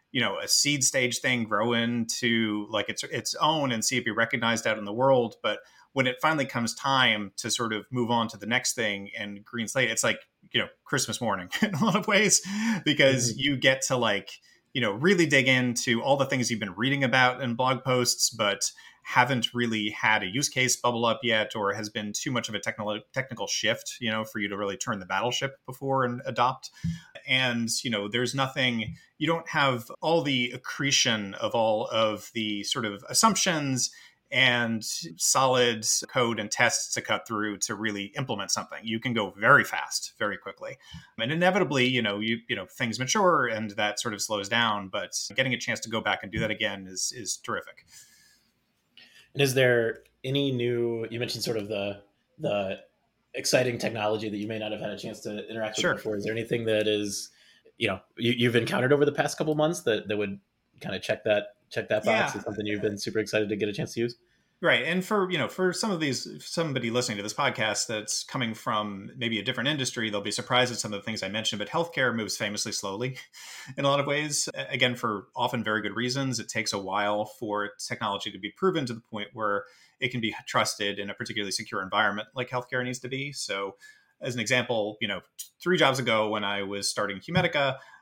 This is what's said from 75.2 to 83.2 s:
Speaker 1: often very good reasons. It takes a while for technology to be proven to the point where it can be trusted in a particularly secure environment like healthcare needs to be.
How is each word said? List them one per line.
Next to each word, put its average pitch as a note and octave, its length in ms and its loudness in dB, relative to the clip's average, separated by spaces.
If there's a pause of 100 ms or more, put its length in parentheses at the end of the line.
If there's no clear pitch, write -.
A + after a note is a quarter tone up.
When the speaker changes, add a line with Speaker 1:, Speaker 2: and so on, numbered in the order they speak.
Speaker 1:
often A#2+ 280 0
very G#2+ 180 0
good G2 140 -4
reasons. B2 440 -2
It - 80 -8
takes - 260 -2
a G#2 40 -2
while G#2 480 0
for G#2 540 -4
technology G#2+ 520 -4
to G2+ 60 -14
be G2 140 -8
proven E3 340 0
to A#2+ 80 -6
the A2+ 80 -10
point G#2 320 -10
where G#2 300 0 (360)
it B2+ 120 0
can B2 100 -4
be A2 140 -2 (100)
trusted G2+ 540 0
in G2+ 100 -6
a G2+ 60 -8
particularly G#2 360 -6
secure G#2 300 -6
environment G#2 540 0
like B2+ 140 -4
healthcare B2+ 340 -4
needs B2 160 -6
to C3 80 -10
be. C3+ 240 -6